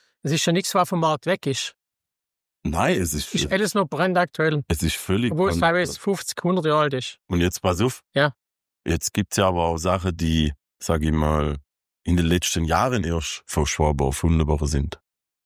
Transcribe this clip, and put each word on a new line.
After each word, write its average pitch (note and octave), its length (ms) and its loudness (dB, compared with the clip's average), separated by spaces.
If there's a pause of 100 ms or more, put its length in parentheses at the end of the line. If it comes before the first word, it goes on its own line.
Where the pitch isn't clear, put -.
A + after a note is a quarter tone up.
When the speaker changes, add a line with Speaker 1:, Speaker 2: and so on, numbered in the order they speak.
(220)
Speaker 1:
es C3+ 100 -2
ist D#3+ 140 0
ja E3+ 60 2
nichts, F#3 220 0
was F3+ 140 4
vom F3 120 -2
Markt D#3 260 0
weg F3+ 200 -2
ist. - 280 -4 (880)
Speaker 2:
Nein, G#2 360 2
es E2+ 120 -2
ist D2+ 220 -6
Speaker 1:
Ist - 160 -2
alles G3 240 0
noch F#3+ 140 0
brandaktuell. D#3+ 800 0
Speaker 2:
es D#2+ 160 -2
ist D#2+ 120 0
völlig A2 360 0
Speaker 1:
Obwohl F3 180 0
es E3 80 -2
Speaker 2:
brandaktuell. E3+ 280 2
Speaker 1:
teilweise - 140 -8
fünfzig, - 440 -4
hundert F3+ 220 0
Jahre D3+ 160 2
alt C#3+ 120 0
ist. - 320 -8
Speaker 2:
Und F2 140 0
jetzt - 200 0
pass F2+ 200 0
auf. B2+ 220 0 (120)
Speaker 1:
Ja. C#3+ 200 2 (520)
Speaker 2:
Jetzt - 280 -2
gibt's - 220 -2
ja G2 120 4
aber F2 160 0
auch E2 140 0
Sachen, F2+ 380 0
die, D#2+ 360 2 (280)
sag E2 220 0
ich D#2 80 0
mal, D2+ 460 0 (480)
in F2 120 2
den E2+ 100 2
letzten E2+ 380 0
Jahren G2+ 400 2
erst E2 420 -4
von D2+ 200 0
Schwaben D2 400 0
erfunden D#2+ 400 2
worden D2 220 0
sind. C#2+ 320 -2 (460)